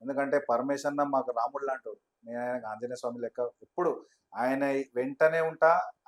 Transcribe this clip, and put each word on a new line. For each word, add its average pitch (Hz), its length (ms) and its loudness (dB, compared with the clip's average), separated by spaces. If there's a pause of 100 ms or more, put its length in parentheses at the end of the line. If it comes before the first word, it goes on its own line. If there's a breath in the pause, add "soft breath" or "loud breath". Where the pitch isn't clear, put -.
ఎందుకంటే 135 380 0
పరమేష్ 139 460 0
అన్న 143 180 0
మాకు 135 280 0
రాముడు 135 340 -2
లాంటోడు. 123 600 -8
నేను 120 160 -6
ఆయనకు 123 260 -4
ఆంజనేయ 117 280 -6
స్వామి 120 260 -6
లెక్క 120 300 -4 (100)
ఎప్పుడు - 440 -2 (300 loud breath)
ఆయన 135 480 0 (120)
వెంటనే 151 460 2
ఉంటా. 160 500 4 (160)